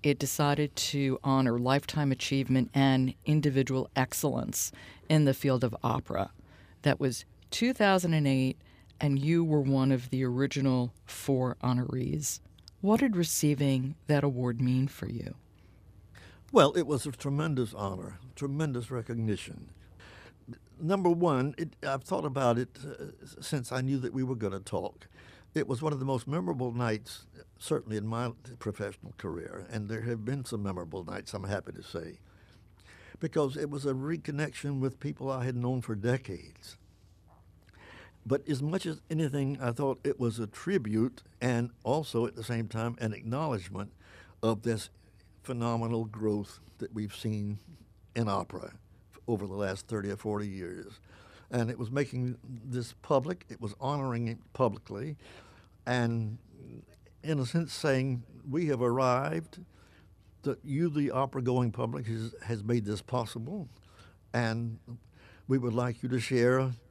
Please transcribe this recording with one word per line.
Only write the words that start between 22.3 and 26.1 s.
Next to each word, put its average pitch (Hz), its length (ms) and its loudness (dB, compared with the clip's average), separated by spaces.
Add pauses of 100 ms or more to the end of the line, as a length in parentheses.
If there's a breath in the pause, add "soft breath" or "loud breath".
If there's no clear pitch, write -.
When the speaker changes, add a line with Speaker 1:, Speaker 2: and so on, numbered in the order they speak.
Speaker 2:
it, 123 120 0 (140)
uh, 143 280 -12 (280)
since 127 320 -2
I 127 100 0
knew 135 180 0
that 127 140 -4
we 131 100 -2
were 127 120 -2
gonna 98 240 -2
talk. - 480 -6 (460 loud breath)
It - 140 0
was 127 160 -4
one 151 100 0
of 135 60 -4
the 131 60 -4
most 131 220 -2